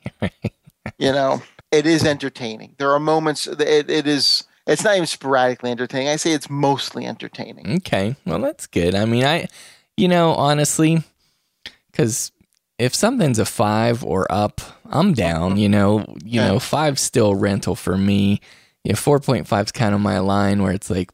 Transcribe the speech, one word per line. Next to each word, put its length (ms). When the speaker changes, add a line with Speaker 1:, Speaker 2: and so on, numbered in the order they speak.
Speaker 1:
right. 320
Speaker 2:
You 140
know, 300
it 140
is 200
entertaining. 720
There 140
are 80
moments, 460
it, 140
it 180
is, 380
it's 180
not 100
even 120
sporadically 640
entertaining. 360
I 80
say 160
it's 180
mostly 560
entertaining. 720
Speaker 1:
Okay. 380
Well, 140
that's 280
good. 280
I 80
mean, 220
I, 220
you 100
know, 280
honestly, 680
'cause 380
if 160
something's 460
a 60
five 580
or 280
up, 300
I'm 240
down, 440
you 100
know, 320
you 180
Speaker 2:
Yeah. 80
Speaker 1:
know, 100
five's 420
still 340
rental 400
for 220
me. 420
You 100
know, 20
four 240
point 280
five's 240
kind 240
of 60
my 180
line 420
where 100
it's, 180
like, 240